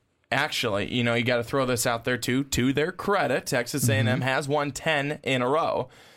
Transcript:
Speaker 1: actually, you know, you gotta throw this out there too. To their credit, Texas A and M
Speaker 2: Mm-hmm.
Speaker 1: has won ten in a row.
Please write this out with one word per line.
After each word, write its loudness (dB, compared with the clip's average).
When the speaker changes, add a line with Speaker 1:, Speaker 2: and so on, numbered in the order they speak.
Speaker 1:
actually, 0
you 0
know, 2
you 2
gotta 2
throw 0
this 0
out 0
there 0
too. 0
To 0
their 0
credit, 0
Texas -2
A 4
and 2
M 0
Speaker 2:
Mm-hmm. -2
Speaker 1:
has 0
won 0
ten -2
in 0
a 0
row. 0